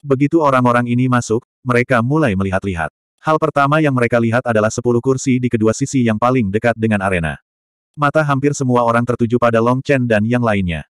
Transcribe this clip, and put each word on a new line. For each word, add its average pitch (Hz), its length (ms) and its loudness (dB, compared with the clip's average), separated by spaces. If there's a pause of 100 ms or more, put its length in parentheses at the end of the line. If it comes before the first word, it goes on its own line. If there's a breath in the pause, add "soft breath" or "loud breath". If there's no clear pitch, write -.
Begitu 143 400 0
orang-orang 123 480 2
ini 123 160 0
masuk, 120 400 0 (160)
mereka 123 400 0
mulai 135 320 0
melihat-lihat. 95 560 -4 (320)
Hal 156 160 0
pertama 147 440 0
yang 143 120 0
mereka 120 240 0
lihat 117 320 0
adalah 110 240 0
sepuluh 120 240 -2
kursi 131 400 0
di 123 80 -2
kedua 110 320 0
sisi 131 280 -2
yang 110 120 0
paling 120 320 0
dekat 110 240 -2
dengan 107 320 -2
arena. 82 320 -4 (560)
Mata 147 320 0
hampir 143 320 -2
semua 123 240 0
orang 117 240 2
tertuju 120 320 -2
pada 117 240 2
Long 123 240 0
Chen 127 240 0
dan 107 160 2
yang 123 160 0
lainnya. 95 560 -2